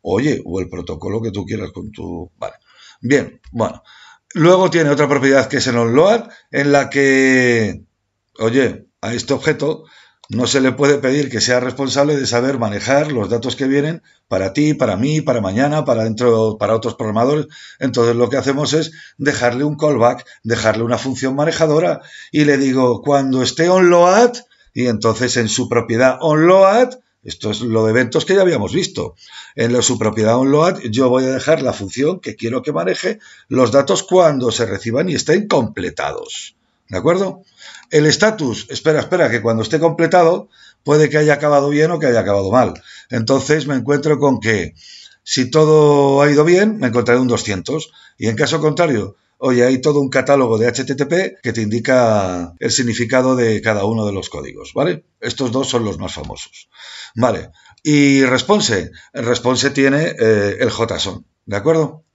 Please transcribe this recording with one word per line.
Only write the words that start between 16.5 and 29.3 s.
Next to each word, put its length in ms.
para 180
otros 200
programadores. 540
Entonces 380
lo 140
que 80
hacemos 340
es 200
dejarle 460
un 120
callback, 500
dejarle 400
una 140
función 400
manejadora 640
y 140
le 100
digo, 460
"Cuando 400
esté 260
onload", 680
y 140
entonces 500
en 140
su 180
propiedad 540
onload, 720
esto 280
es 100
lo 240
de 60
eventos 340
que 100
ya 60
habíamos 320
visto, 440